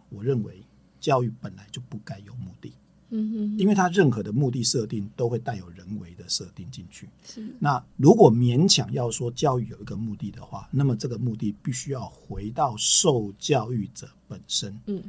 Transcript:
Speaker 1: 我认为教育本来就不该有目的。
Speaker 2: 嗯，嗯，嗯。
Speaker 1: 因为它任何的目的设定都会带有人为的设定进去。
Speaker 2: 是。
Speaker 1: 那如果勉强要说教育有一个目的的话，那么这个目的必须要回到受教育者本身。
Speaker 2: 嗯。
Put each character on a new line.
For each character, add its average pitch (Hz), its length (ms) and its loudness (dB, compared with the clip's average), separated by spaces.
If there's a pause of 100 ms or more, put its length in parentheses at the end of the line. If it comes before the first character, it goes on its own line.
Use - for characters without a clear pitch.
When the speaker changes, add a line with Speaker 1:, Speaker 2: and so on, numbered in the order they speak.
Speaker 1:
我 101 140 -12
认 123 200 0
为 92 180 -12 (380)
教 131 240 2
育 110 180 -4
本 104 140 -10
来 101 160 -20
就 123 180 -12
不 104 160 -12
该 - 140 -14
有 101 160 -20
目 92 160 -12 (100)
的。 - 100 -16 (400)
Speaker 2:
嗯， 214 220 -2
嗯， 208 220 -2
嗯。 214 40 -4
Speaker 1:
因 196 80 6
为 208 80 6
它 185 140 4
任 175 200 6
何 110 140 -2
的 104 80 -6
目 131 180 2
的 120 140 -4
设 110 240 0
定 104 280 -6
都 120 140 0
会 120 80 -2
带 117 180 -6
有 90 140 -12
人 87 160 -20 (160)
为 87 140 -16
的 87 120 -18
设 - 160 -6 (120)
定 90 160 -14
进 - 180 -14
去。 - 180 -20 (160)
Speaker 2:
是。 - 220 -16 (140)
Speaker 1:
那 143 220 0 (160)
如 151 180 10
果 185 160 10
勉 120 360 4
强 107 240 2
要 123 200 -2
说 120 180 -4
教 127 300 0
育 107 80 -4
有 - 120 -16
一 104 40 -14
个 104 120 -10
目 107 200 -6
的 104 160 -8
的 - 120 -16
话， - 280 -14
那 135 120 2
么 131 120 2
这 135 120 -4
个 120 80 -4
目 117 200 -2
的 104 260 -4
必 - 100 -4
须 123 200 -8
要 123 120 -6
回 104 460 -10
到 131 280 -2
受 113 600 4
教 127 340 0
育 104 220 -2
者 - 160 -16 (180)
本 95 200 -16
身。 101 280 -6 (120)
Speaker 2:
嗯。 202 220 -6